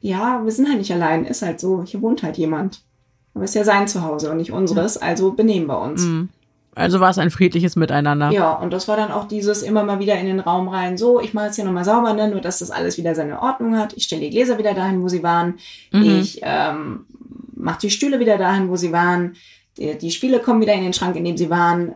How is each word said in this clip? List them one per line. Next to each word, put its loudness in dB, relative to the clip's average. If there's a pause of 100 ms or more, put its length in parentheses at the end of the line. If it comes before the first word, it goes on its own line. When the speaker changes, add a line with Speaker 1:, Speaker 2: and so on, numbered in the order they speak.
Speaker 1:
Ja, -2
wir 0
sind 2
halt 2
nicht -2
allein, 2
ist -6
halt -4
so, 0
hier -6
wohnt 0
halt -6
jemand. -2 (520)
Aber -4
ist -6
ja 2
sein 4
Zuhause -4
und -2
nicht -4
unseres, 0
Speaker 2:
Ja. -10
Speaker 1:
also 0
benehmen 2
wir -2
uns. -2
Speaker 2:
Mhm. -2 (460)
Also 2
war 6
es -2
ein 2
friedliches 2
Miteinander. 2
Speaker 1:
Ja, 2
und -4
das -4
war 0
dann -2
auch -4
dieses -2
immer 2
mal -2
wieder 0
in -4
den 0
Raum 0
rein, -4
so, 4
ich -6
mach -2
jetzt -4
hier -4
nochmal -2
sauber, 2
ne, 0
nur -2
dass -6
das -8
alles -4
wieder -2
seine -6
Ordnung 0
hat. -4
Ich -4
stell -6
die -6
Gläser 2
wieder 2
dahin, 0
wo 0
sie -2
waren. 0 (360)
Speaker 2:
Mhm. 6 (180)
Speaker 1:
Ich, -4
ähm, -4 (500)
mach -4
die -2
Stühle 0
wieder 4
dahin, 2
wo 0
sie -2
waren. 0 (420)
Die, -4
die -6
Spiele 2
kommen 2
wieder 4
in 0
den -2
Schrank, -2
in -4
dem -2
sie 0
waren. 2